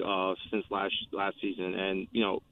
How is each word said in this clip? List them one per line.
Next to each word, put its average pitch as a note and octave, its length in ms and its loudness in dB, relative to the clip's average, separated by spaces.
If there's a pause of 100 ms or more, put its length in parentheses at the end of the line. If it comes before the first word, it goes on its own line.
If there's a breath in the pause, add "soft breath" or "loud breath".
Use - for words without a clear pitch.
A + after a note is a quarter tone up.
uh, F#2+ 300 2 (160)
since G#2 200 0
last, G2 240 0 (180)
last G2 280 0
season, F#2 340 -2
and, F#2+ 360 0
you A2+ 120 2
know, G2 300 2